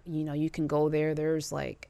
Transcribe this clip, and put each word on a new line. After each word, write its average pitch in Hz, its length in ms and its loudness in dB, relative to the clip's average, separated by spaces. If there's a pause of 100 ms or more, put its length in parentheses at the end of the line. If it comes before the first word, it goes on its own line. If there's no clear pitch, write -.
you 156 200 -4
know, 147 80 -4
you 151 160 0
can 151 180 -2
go 147 220 4
there. 156 260 2
There's, 156 380 0
like, 139 360 -6